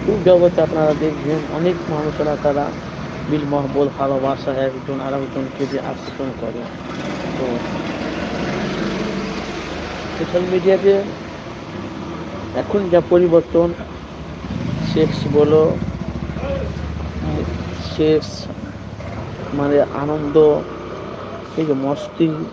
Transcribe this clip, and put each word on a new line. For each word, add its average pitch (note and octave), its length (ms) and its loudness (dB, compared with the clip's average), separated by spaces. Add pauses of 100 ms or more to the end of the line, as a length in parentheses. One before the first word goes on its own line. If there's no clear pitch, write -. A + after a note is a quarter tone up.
খুব G#3 140 2 (100)
জগতে F3 400 8
আপনারা D#3 260 4 (100)
দেখবেন, D3 360 0 (180)
অনেক F3 180 2 (200)
মানুষেরা D3 380 0 (120)
তারা C#3+ 200 4 (640)
মিল D3+ 140 2 (100)
মহব্বত, C#3+ 340 2 (120)
ভালোবাসা, C3+ 520 0 (160)
একজন C3 380 -4
আর C3+ 120 -2
একজনকে C3+ 540 -4
যে C#3 60 -2 (120)
আকর্ষণ C3+ 400 -6 (120)
করে। A#2 200 -6 (760)
তো C3 80 -2 (2750)
সোশ্যাল F3+ 280 0 (100)
মিডিয়াতে F#3+ 400 4 (1700)
এখন G#3 200 0 (120)
যা F3 60 10 (120)
পরিবর্তন, E3+ 560 6 (1200)
সেক্স D#3 260 4 (180)
বলো, D3+ 280 8 (2250)
সেক্স D#3 360 2 (1300)
মানে C#3+ 180 4 (260)
আনন্দ, D3 320 0 (1200)
এই D#3+ 100 2
যে C#3 60 4 (100)
মস্তি D#3+ 440 0 (240)